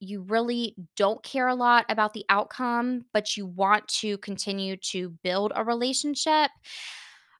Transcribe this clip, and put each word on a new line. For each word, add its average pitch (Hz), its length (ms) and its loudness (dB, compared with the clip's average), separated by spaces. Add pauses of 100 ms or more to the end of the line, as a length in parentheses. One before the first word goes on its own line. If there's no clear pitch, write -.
you 196 220 -10
really 233 520 -2 (220)
don't 208 260 2
care 254 240 0
a 254 80 2
lot 240 340 4
about 214 240 2
the 220 160 -10
outcome, 240 840 0
but 208 240 0
you 196 100 -8
want 190 400 2
to 208 320 -2
continue 196 600 -4
to 180 320 -6 (120)
build 196 320 0
a 220 80 0
relationship. 277 880 2 (880)